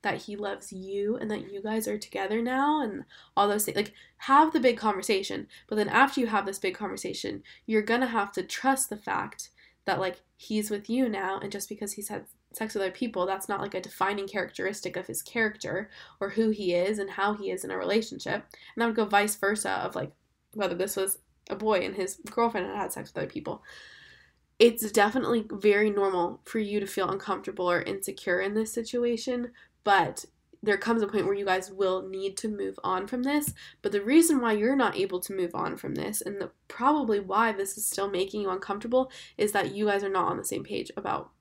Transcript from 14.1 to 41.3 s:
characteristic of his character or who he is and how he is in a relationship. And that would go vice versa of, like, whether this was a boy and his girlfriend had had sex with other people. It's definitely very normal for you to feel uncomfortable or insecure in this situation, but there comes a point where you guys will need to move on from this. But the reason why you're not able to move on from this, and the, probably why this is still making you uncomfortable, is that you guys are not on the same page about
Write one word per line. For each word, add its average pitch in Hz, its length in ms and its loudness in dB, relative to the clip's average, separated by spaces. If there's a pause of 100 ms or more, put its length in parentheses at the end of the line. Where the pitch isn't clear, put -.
characteristic 185 720 -4
of 180 80 -8
his - 160 -8
character 214 680 -4 (280)
or 196 100 -4
who 220 200 2
he 202 240 0
is 190 240 2
and 196 140 -4
how 202 240 0
he 196 160 -6
is 185 120 -4
in 190 60 -8
a 190 80 -4
relationship. 202 680 -2 (280)
And 226 80 -2
that 233 60 2
would 220 80 0
go 220 100 4
vice 208 300 4
versa 202 360 0
of, - 240 -4
like, 143 160 -6 (420)
whether 190 200 -2
this 185 220 -2
was 196 240 -2 (320)
a 202 40 -4
boy 208 260 2
and 190 140 -4
his 185 240 -4 (120)
girlfriend 226 340 0
had 196 100 -8
had - 180 -4
sex - 180 -10
with 175 100 -6
other - 100 -6
people. - 320 -8 (960)
It's 226 340 6
definitely 220 600 4
very 208 400 4
normal 190 540 2
for - 120 -4
you 208 220 0
to 196 80 -4
feel 185 220 0
uncomfortable 185 600 -2
or 175 140 4
insecure 190 580 -2
in 202 140 0
this 220 180 0
situation, 240 760 -2 (320)
but 190 420 4 (380)
there 202 140 4
comes 226 260 2
a 202 40 0
point 202 180 0
where 196 100 2
you 202 100 -4
guys 185 240 0
will 190 380 0
need 190 300 -6
to 220 100 -6
move 196 360 -4
on 185 220 0
from 247 160 -4
this. 294 320 0 (300)
But 196 80 0
the 202 100 0
reason 294 400 6
why 226 120 2
you're 220 220 2
not 240 220 2
able 185 220 0
to 196 160 -8
move 175 180 -2
on 160 240 -4
from - 160 -6
this, - 280 -4
and 202 200 -6
the, - 80 -6 (180)
probably 247 520 2
why 202 320 2
this 196 260 -4
is 214 80 -6
still 196 240 -2
making 196 320 -2
you 196 80 -2
uncomfortable, 214 600 0 (260)
is 208 140 2
that 196 240 0
you 208 100 0
guys 202 180 2
are 196 60 -2
not 190 220 2
on - 60 -2
the - 60 -8
same - 200 -4
page - 340 -6
about - 320 -4 (120)